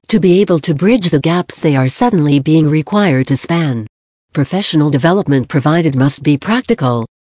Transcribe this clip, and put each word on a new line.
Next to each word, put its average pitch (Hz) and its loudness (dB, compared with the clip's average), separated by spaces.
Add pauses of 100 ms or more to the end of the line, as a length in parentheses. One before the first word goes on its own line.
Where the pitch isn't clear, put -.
to 214 2
be 180 4
able 185 2
to 156 -2
bridge 185 0
the 143 2
gaps 170 -4
they 147 2
are 131 2
suddenly 147 2
being 156 2
required 156 0
to 135 0
span. 139 -4 (460)
Professional 151 0
development 139 0
provided 151 0
must - 0
be 147 0
practical, 147 -2 (160)